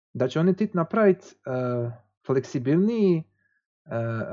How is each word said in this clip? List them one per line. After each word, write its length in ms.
da 160
će 120
oni 160
tit 180
napravit, 480
e, 680
fleksibilniji, 960
e, 120